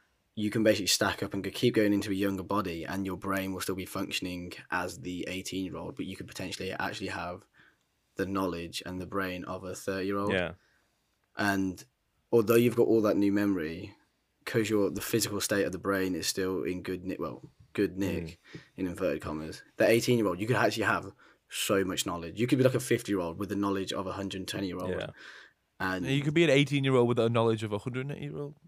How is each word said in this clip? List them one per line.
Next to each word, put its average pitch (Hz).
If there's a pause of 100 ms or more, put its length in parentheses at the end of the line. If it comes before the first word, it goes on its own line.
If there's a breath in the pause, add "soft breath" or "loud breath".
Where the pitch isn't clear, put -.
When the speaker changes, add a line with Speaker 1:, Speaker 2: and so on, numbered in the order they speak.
(360 loud breath)
Speaker 1:
you 107
can 113
basically 107
stack -
up 98
and 98
go, 95
keep -
going 107
into 101
a 98
younger 98
body, 87
and 95
your 92
brain 95
will 90
still 92
be 92
functioning 87 (180)
as 90
the 90
eighteen-year-old, 92
but -
you 92
could 127
potentially 95
actually 101
have 90 (720 soft breath)
the 95
knowledge 87
and 92
the 92
brain 92
of 92
a 92
thirty-year-old. 98
Speaker 2:
Yeah. 87 (840)
Speaker 1:
And 95 (480)
although 117
you've 120
got 113
all 110
that 104
new 101
memory, 98 (520)
'cause 107
your, 101
the 92
physical 104
state 101
of 85
the 90
brain 95
is 80
still 92
in 87
good 90
nick, 92
well, 67 (240)
good 92
nick, 90 (140 loud breath)
Speaker 2:
Mm. - (180 loud breath)
Speaker 1:
in 92
inverted 82
commas, 78 (140)
the 107
eighteen-year-old, 113
you 110
could 120
actually 107
have 95 (380 soft breath)
so 98
much 92
knowledge. 87
You 123
could 131
be, 127
like, 127
a 113
fifty-year-old 92
with 98
the 104
knowledge 98
of 95
a 92
hundred 98
and 92
twenty-year-old. 90
Speaker 2:
Yeah. 87 (720 loud breath)
Speaker 1:
And 95
Speaker 3:
You 135
could 147
be 165
an 160
eighteen-year-old 135
with 120
a 117
knowledge 113
of 107
a 104
hundred 127
and 143
eighty-year-old, 147 (120)